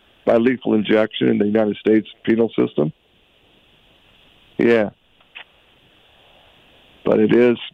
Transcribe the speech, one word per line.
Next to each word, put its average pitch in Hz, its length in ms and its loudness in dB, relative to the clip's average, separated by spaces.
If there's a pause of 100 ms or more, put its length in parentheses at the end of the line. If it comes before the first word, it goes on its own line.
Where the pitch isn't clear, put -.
(240)
by 113 120 2
lethal 117 380 0
injection 107 540 0
in 113 100 0
the 104 80 0
United 107 300 0
States 107 300 0 (180)
penal 113 320 0
system? 143 360 -2 (1700)
Yeah. 117 320 0 (2250)
But 113 140 0
it 107 140 0
has 120 260 4 (160)